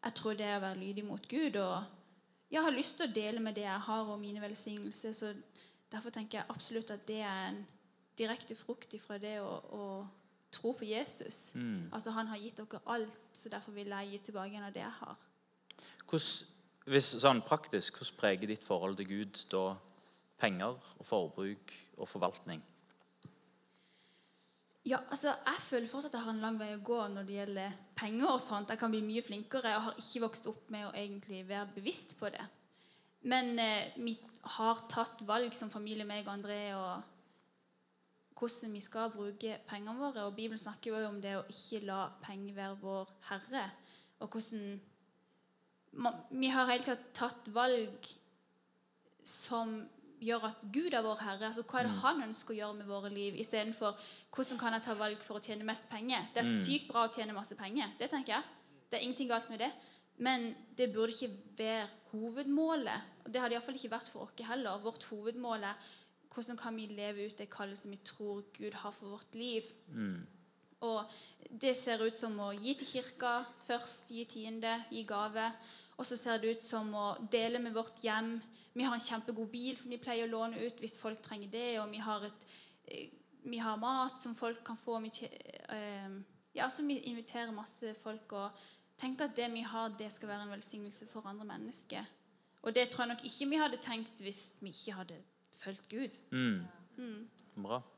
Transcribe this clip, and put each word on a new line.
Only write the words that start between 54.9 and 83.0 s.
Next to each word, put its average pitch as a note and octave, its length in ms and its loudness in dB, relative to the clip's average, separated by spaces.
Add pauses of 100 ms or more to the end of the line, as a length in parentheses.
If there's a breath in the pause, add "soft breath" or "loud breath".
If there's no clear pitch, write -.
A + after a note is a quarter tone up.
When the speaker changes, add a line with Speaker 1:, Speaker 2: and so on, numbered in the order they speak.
Speaker 1:
valg G#3 280 0
for G#3 160 -4
å G#3 40 -6
tjene G#3+ 200 -4
mest A3 260 0
penger? A3+ 440 0
Det A#3+ 120 6
er A#3+ 40 10
Speaker 2:
Mm. G#3+ 140 8
Speaker 1:
sykt C#4 240 6
bra A#3 200 6
å A3+ 60 -2
tjene G#3+ 200 -2
masse G3+ 240 -4
penger, G#3+ 420 0
det B3 100 2
tenker C4 240 2
jeg. C#4 100 4 (460 loud breath)
Det - 100 2
er - 60 2
ingenting B3+ 240 0
galt A#3 200 4
med A3 100 -8
det. B3 120 2 (480 loud breath)
Men A#3+ 360 2 (200)
det G3+ 180 4
burde A3+ 200 4
ikke A#3 180 -2 (260)
være A3 320 0 (220)
hovedmålet. C4+ 880 2 (240)
Og A3+ 60 -8
det B3+ 100 2
hadde A#3 120 4
i A#3 40 2
hvert A#3 80 -2
fall C4+ 100 -4
ikke B3 160 -6
vært A#3 180 -4
for - 120 -10
oss A3 260 -8
heller. A3 320 0
Vårt A3 240 -4
hovedmål A3+ 600 -2
er G3+ 120 -2 (580 loud breath)
hvordan A#3+ 240 -4
kan A3+ 180 -4
vi A3 120 -6
leve G3+ 400 -4
ut G#3+ 100 -10
det G3+ 120 -8
kallelsen G3+ 420 -4
vi G3+ 120 -8
tror G3+ 400 -6 (100)
Gud G#3 200 -6
har G#3 180 -6
for G3+ 160 -10 (100)
vårt - 180 -16
liv. A#3 280 -2 (300)
Speaker 2:
Mm. F#2+ 320 -2 (560)
Speaker 1:
Og A3 240 0 (540 loud breath)
det B3+ 180 6
ser A#3 260 4
ut A3+ 120 4
som A3 240 -2
å G3+ 200 0
gi B3 160 2
til C#4 120 -6
kirka B3 580 0 (220)
først, A#3+ 420 0
gi A#3 160 -4
tiende, A3+ 640 0
gi A3 120 -4
gave. G#3+ 500 0 (440 loud breath)
Og B3+ 80 -2
så B3 120 2
ser A#3 200 4
det A3+ 200 4
ut A3+ 60 -10
som G#3+ 300 0
å G#3 360 0
dele A#3 300 4
med A#3+ 140 -2
vårt A3+ 300 -2
hjem. A3+ 380 2 (340 loud breath)
Vi B3 80 2
har C4 100 4
en A#3 60 2
kjempegod A3+ 520 0
bil B3 260 -2
som B3 120 2
vi A#3+ 80 -4
pleier A#3 300 0
å - 40 0
låne A3+ 340 0
ut A#3 140 -4
hvis - 200 -2
folk A3 240 -4
trenger G3+ 260 -8
det, A#3 300 0
og G#3 100 -2
vi G#3+ 80 -6
har G#3+ 260 0
et, G#3 220 -10 (420 loud breath)
eh, - 200 -6 (360)